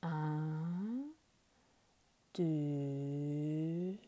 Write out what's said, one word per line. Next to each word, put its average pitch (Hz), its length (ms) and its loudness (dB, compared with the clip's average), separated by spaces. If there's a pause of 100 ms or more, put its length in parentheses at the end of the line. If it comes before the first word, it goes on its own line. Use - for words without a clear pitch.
Un, 160 1040 0 (1300)
deux 147 1700 0